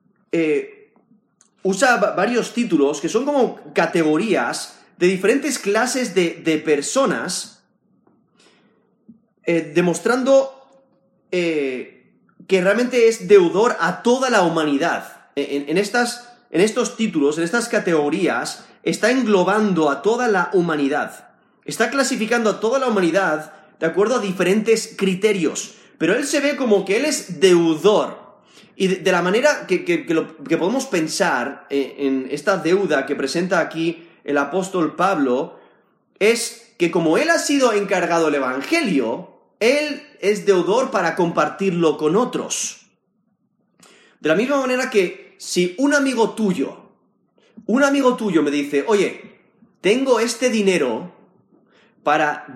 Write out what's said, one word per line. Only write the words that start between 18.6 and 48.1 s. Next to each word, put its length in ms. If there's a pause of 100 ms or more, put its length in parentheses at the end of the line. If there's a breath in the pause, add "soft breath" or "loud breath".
está 260
englobando 800
a 120
toda 260
la 260
humanidad. 760 (340)
Está 260
clasificando 600
a 100
toda 200
la 80
humanidad 640 (260 loud breath)
de 80
acuerdo 300
a 20
diferentes 760
criterios. 800 (220 loud breath)
Pero 180
él 100
se 140
ve 160
como 300
que 120
él 80
es 340
deudor. 800 (560 soft breath)
Y 120
de, 100
de 140
la 120
manera 440
que, 180
que, 200
que 80
lo, 300
que 140
podemos 280
pensar, 840
eh, 280
en 300
esta 280
deuda 500
que 80
presenta 440
aquí 480 (160)
el 140
apóstol 580
Pablo, 640 (600 loud breath)
es 580
que 140
como 260
él 120
ha 100
sido 340
encargado 540
el 80
evangelio, 1040 (200)
él 440 (160)
es 260
deudor 460
para 240
compartirlo 840
con 180
otros. 720 (1300 soft breath)
De 100
la 60
misma 220
manera 320
que 500
si 400
un 140
amigo 380
tuyo, 460 (880 soft breath)
un 180
amigo 320